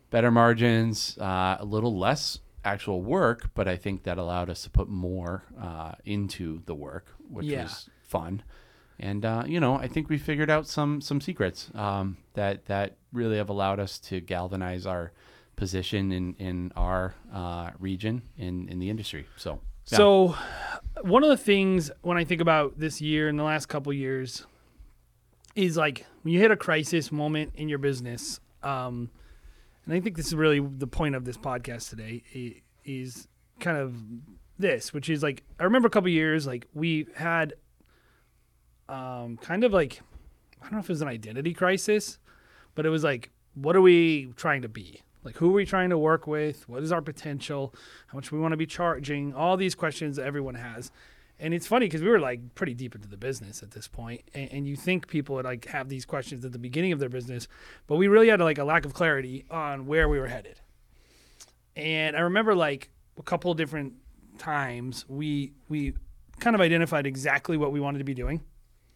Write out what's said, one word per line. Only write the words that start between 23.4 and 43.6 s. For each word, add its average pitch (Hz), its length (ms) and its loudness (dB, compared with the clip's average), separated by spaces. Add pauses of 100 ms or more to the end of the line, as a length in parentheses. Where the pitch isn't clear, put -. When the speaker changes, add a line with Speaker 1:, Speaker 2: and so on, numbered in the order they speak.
Speaker 2:
last 151 240 -2
couple 143 260 -4
years 131 520 -4 (1080)
is, 180 220 2
like, 151 280 0 (180)
when 165 100 2
you 180 80 6
hit 220 100 8
a 208 60 4
crisis 156 520 0
moment 151 460 -2
in 151 140 -6
your 143 100 -2
business, 123 640 -4 (220)
um, 127 460 -6 (760)
and 160 80 -4
I 180 80 0
think 180 160 -6
this 160 100 -6
is 165 80 -4
really 151 240 6
the 139 280 -4
point 147 280 0
of 127 80 -4
this 123 140 -8
podcast 123 520 -8
today, 113 320 -12 (140)
i-, 120 260 -12 (220)
is 127 460 -10 (320)
kind 170 160 -2
of 131 180 -4 (640)
this, 175 340 0
which 147 180 -6
is, 151 140 0
like, 143 200 -2 (140)
I 165 60 -2
remember 233 240 6
a - 20 4
couple 185 200 4
years, 156 360 4
like, 123 280 -6
we 156 420 0
had, 165 380 0 (1300)
um, 127 500 -8
kind 190 260 0
of, 240 80 4
like, 170 300 2 (580)
I - 40 -20
don't - 100 -10
know 214 60 -4
if 185 60 -8
it 185 80 -2
was 156 100 -2
an 147 40 -2
identity 120 460 -6
crisis, 190 640 0 (560)
but 156 140 0
it - 20 4
was 160 140 2
like, 135 260 0 (240)
what 147 220 2